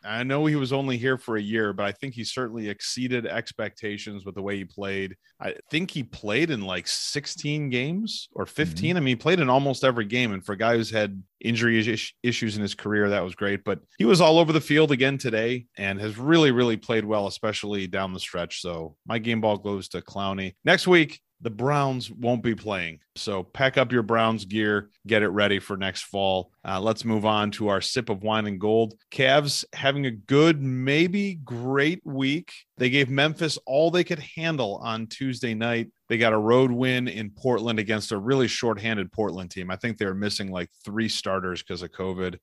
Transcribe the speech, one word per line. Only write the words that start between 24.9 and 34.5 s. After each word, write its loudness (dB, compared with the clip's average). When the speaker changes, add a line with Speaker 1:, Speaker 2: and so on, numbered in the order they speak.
Speaker 1:
get 4
it 4
ready 4
for -8
next -4
fall. -2
Uh, -4
let's 0
move 0
on 2
to -4
our 2
sip -4
of -6
wine 0
and -6
gold. 2
Cavs 2
having 0
a -2
good, 4
maybe 0
great -2
week. -2
They 2
gave 4
Memphis 0
all 4
they 2
could -4
handle -4